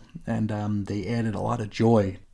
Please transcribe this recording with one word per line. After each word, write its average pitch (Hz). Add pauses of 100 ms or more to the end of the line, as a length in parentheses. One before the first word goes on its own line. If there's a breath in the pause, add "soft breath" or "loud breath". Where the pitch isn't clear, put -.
(260)
and, 110
um, 104
they 98
added 113
a 95
lot 113
of 104
joy 110 (160)